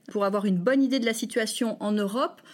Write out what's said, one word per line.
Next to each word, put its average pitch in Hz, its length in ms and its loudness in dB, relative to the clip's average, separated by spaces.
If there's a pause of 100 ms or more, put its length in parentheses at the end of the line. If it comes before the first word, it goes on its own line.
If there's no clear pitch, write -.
(120)
pour 202 140 0
avoir 196 200 0
une 190 120 2
bonne 254 240 2
idée 269 160 2
de 233 80 0
la 226 80 2
situation 226 680 -2
en 208 120 -2
Europe 214 500 -2 (120)